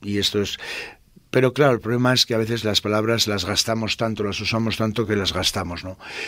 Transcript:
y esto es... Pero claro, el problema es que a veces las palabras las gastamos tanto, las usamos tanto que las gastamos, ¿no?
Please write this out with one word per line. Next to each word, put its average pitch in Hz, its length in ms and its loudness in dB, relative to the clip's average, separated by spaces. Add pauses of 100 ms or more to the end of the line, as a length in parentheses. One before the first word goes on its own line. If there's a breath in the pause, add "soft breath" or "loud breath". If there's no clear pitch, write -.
y 101 180 -2
esto 101 220 0
es... - 160 -4 (760 loud breath)
Pero 127 220 4
claro, 135 200 6
el 110 80 0
problema 123 320 2
es 123 120 4
que 123 80 -2
a 113 60 2
veces 113 240 -2
las 104 180 2
palabras 107 460 2
las 101 180 -2
gastamos 110 520 0
tanto, 110 260 -2
las 98 160 -4
usamos 110 380 -2
tanto 110 280 0
que 104 120 0
las 95 160 0
gastamos, 90 500 -4
¿no? 92 160 -10 (280 loud breath)